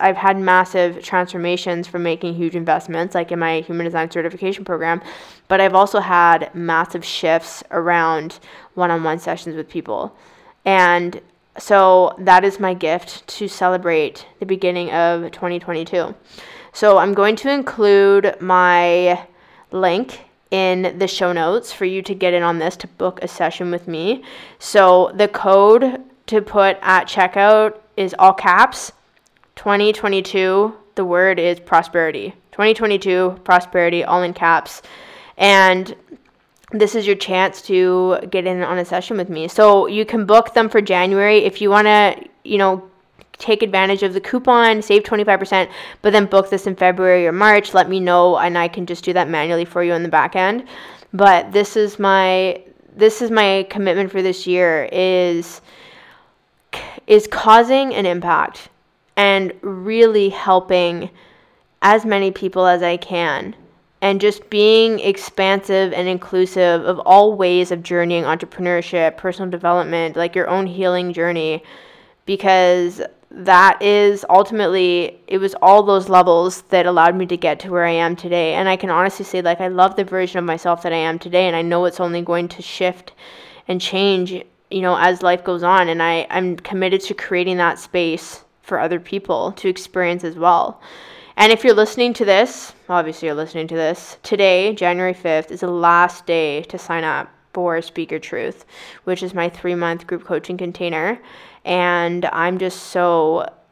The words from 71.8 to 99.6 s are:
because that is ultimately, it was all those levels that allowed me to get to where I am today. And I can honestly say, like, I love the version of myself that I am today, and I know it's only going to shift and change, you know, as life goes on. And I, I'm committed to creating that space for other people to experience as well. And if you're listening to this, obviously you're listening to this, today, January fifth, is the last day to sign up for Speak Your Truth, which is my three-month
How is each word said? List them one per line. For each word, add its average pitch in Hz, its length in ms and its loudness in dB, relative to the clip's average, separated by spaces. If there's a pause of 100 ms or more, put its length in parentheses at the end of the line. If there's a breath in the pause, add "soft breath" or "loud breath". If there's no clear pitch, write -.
because 180 760 2 (280)
that 185 520 4
is 202 480 2
ultimately, 185 960 0
it 190 100 -2
was 190 240 -4
all 202 220 6
those 190 260 0
levels 180 540 4
that 180 240 0
allowed 175 280 4
me 185 120 -4
to 175 100 -4
get 156 220 -2
to 190 100 -14
where 175 160 0
I 170 60 0
am 170 240 -2
today. 170 400 -2
And 190 120 -2
I 190 80 0
can 185 140 -6
honestly 185 340 0
say, 185 180 -6
like, 175 200 -2
I 185 60 -4
love 185 280 2
the 202 80 0
version 185 360 -4
of 175 60 -4
myself 170 360 -4
that 165 120 -6
I 165 40 -2
am 160 220 -4
today, 180 280 0
and 170 80 -2
I 165 60 -2
know 170 240 0
it's 175 140 -4
only 175 220 -4
going 170 280 -4
to - 120 -18
shift - 520 -8 (540 loud breath)
and 185 120 -4
change, 190 640 -2 (280)
you 190 100 -6
know, 180 160 0
as 180 240 2
life 180 220 0
goes 175 180 -6
on. 180 280 2
And 165 120 -2
I, 165 300 -2
I'm 180 260 -4
committed 185 440 -4
to 202 120 -10
creating 180 440 -4
that 170 200 -2
space - 640 -8 (200)
for - 160 -6
other 170 200 -4
people 190 540 -6
to - 160 -6
experience 180 540 -6
as 160 120 -10
well. 170 460 -2 (560 loud breath)
And 214 160 6
if 220 100 -2
you're 247 100 6
listening 214 420 0
to 226 100 -4
this, 202 480 0 (160)
obviously 165 380 -4
you're 147 80 -6
listening 160 340 -8
to 170 60 -8
this, 165 460 -6
today, 196 540 0
January 180 380 -2
fifth, 160 360 -4
is 175 120 -14
the 185 60 -4
last 175 580 2
day 160 380 -2
to 180 140 -14
sign 165 280 -6
up 143 240 -6 (240)
for 170 280 -4
Speak 165 300 -10
Your 156 80 -8
Truth, - 460 -10 (400 loud breath)
which 185 180 -6
is 185 100 -10
my 175 140 -4
three-month 175 580 -6